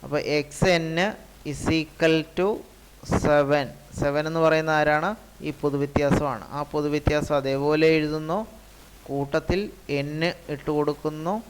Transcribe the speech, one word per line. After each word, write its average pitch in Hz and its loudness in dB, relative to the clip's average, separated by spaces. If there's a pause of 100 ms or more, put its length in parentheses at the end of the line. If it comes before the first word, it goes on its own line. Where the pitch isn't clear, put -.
അപ്പോൾ 139 -2
എക്സ് 143 -2
എൻ 165 2 (580)
is 147 -6
equal 160 2 (160)
to 196 2 (640)
സെവൻ. 147 2 (260)
സെവൻ 143 0
എന്ന് 165 -2
പറയുന്ന 160 4
ആരാണ്? 151 2 (260)
ഈ 151 -6
പൊതുവ്യത്യാസമാണ്. 143 0
ആ 147 -6
പൊതുവ്യത്യാസം 147 0
അതേപോലെ 143 2
എഴുതുന്നു, 156 0 (560)
കൂട്ടത്തിൽ 156 -2 (300)
n 151 -4 (240)
ഇട്ട് 147 -4
കൊടുക്കുന്നു. 156 -2